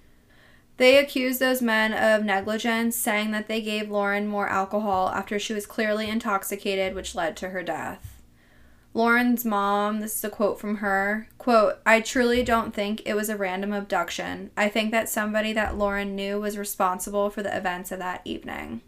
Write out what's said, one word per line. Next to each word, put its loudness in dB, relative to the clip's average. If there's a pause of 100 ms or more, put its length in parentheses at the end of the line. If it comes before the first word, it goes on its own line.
(760)
They 8
accused 0
those 2
men 2
of 4
negligence, 0
saying 0
that -4
they -2
gave -4
Lauren 0
more -2
alcohol 0
after -4
she -6
was -6
clearly -2
intoxicated, -2
which -8
led -2
to -6
her -4
death. -6 (800)
Lauren's 4
mom, 0
this -6
is -6
a -4
quote 0
from -4
her, 0 (120)
quote, 4
"I 6
truly 2
don't 0
think -2
it 0
was 0
a -4
random -2
abduction. -4
I 2
think 0
that 0
somebody 0
that -2
Lauren 0
knew -2
was -4
responsible 0
for -8
the -4
events -4
of -6
that -6
evening." -10